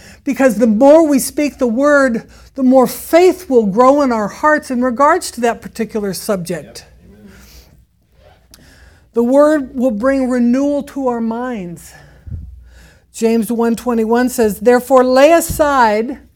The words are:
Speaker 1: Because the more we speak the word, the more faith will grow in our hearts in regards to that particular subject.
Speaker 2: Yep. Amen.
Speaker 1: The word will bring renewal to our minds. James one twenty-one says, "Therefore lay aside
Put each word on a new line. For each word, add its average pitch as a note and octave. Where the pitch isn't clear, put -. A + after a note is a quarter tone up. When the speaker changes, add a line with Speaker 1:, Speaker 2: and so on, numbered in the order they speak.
Speaker 1:
Because C4+
the A#3+
more C#4
we C#4+
speak -
the B3+
word, C4+
the C4+
more B3+
faith -
will A#3
grow B3
in C4
our G#3+
hearts D4+
in B3
regards C#4
to A#3
that A#3
particular G#3
subject. E3+
Speaker 2:
Yep. G3+
Amen. -
Speaker 1:
The A#3
word C#4
will B3+
bring B3+
renewal B3+
to C4+
our A#3+
minds. A3+
James A3+
one A#3
twenty-one A#3
says, G#3+
"Therefore B3
lay C4
aside C4+